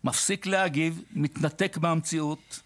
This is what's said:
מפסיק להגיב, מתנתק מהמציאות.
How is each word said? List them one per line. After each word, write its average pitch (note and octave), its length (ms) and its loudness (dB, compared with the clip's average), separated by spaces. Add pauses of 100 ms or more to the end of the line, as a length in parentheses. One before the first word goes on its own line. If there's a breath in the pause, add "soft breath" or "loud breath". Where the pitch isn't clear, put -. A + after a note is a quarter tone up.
מפסיק F#3+ 420 0
להגיב, E3+ 560 2 (100)
מתנתק D#3 680 0
מהמציאות. D#3+ 840 -2